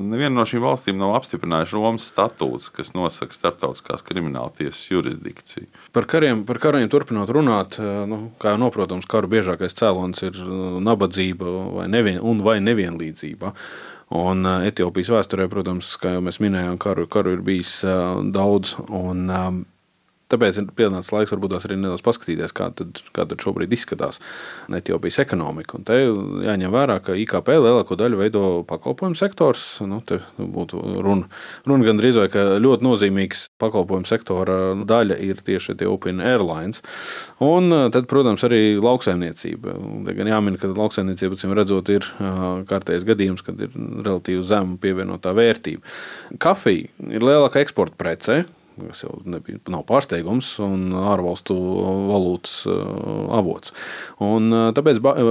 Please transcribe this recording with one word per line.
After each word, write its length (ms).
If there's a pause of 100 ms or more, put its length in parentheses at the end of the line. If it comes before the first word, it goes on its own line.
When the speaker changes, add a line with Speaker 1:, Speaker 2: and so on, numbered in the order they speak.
Speaker 1:
neviena 380
no 80
šīm 160
valstīm 340
nav 160
apstiprinājuši 640
Romas 320
statūtus, 680
kas 220
nosaka 400
starptautiskās 720
krimināltiesas 840
jurisdikciju. 800 (260)
Speaker 2:
Par 160
kariem, 380
par 160
kariem 260
turpinot 400
runāt, 480 (300)
nu, 240 (100)
kā 140
jau 80
noprotams, 420
karu 240
biežākais 480
cēlonis 480
ir, 140 (420)
nabadzība 720 (220)
vai 160
nevien-, 320
un 180
vai 220
nevienlīdzība. 880 (640)
Un, 320 (180)
Etiopijas 460
vēsturē, 400
protams, 480
kā 160
jau 80
mēs 180
minējām, 400
karu, 240
karu 300
ir 100
bijis, 320 (560)
daudz, 400 (140)
un, 400 (1040)
tāpēc 240
ir 160
pienācis 400
laiks 220
varbūt 180
tās 160
arī 80
nedaudz 300
paskatīties, 500
kā 160
tad, 300 (100)
kā 160
tad 160
šobrīd 320
izskatās 400 (560)
Etiopijas 480
ekonomika. 560
Un 80
te 140 (480)
jāņem 260
vērā, 220 (100)
ka 160
I 80
K 160
P 160
lielāko 400
daļu 160
veido 280 (200)
pakalpojumu 560
sektors. 460 (180)
Nu, 140 (100)
te 140 (180)
būtu 400 (240)
runa, 240 (400)
runa 220
gandrīz 260
vai, 160
ka 140 (180)
ļoti 220
nozīmīgs 560 (180)
pakalpojumu 480
sektora 480 (320)
daļa 320
ir 240
tieši 300
Ethiopian 500
Airlines. 560 (640)
Un, 240 (240)
tad, 160
protams, 400
arī 320
lauksaimniecība. 960
Un 320
te 80
gan 160
jāmin, 240
ka 160
lauksaimniecība, 640
acīm 240
redzot, 320
ir, 160
ā, 640
kārtējs 400
gadījums, 320
kad 240
ir 80
relatīvi 720
zema 320
pievienotā 560
vērtība. 480 (560)
Kafija 480 (240)
ir 160
lielākā 380
eksporta 340
prece, 400 (480)
kas 160
jau 100 (100)
nebija, 360 (120)
nav 160
pārsteigums, 720
un 300
ārvalstu 640 (520)
valūtas, 460 (120)
eh, 160 (560)
avots. 340 (500)
Un, 300
eh, 240
tāpēc 280
ba-, 120 (140)